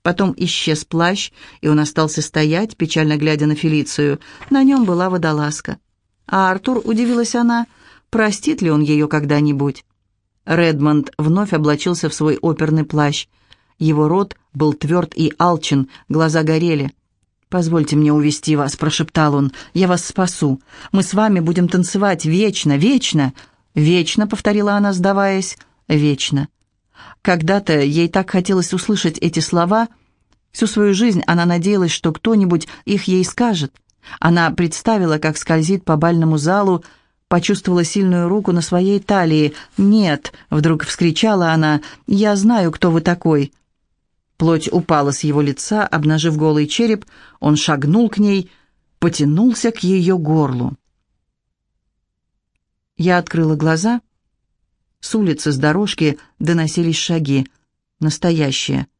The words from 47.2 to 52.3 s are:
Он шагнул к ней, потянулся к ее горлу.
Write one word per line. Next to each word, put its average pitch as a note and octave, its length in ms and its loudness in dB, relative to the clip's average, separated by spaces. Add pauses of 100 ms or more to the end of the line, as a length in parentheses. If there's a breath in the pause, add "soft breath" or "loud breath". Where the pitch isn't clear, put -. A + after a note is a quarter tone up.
Он D3+ 160 2
шагнул D#3 540 0
к - 80 -6
ней, G3 340 0 (480 soft breath)
потянулся F3 720 2
к - 100 -12
ее F#3 360 2
горлу. C#3 580 0 (2250)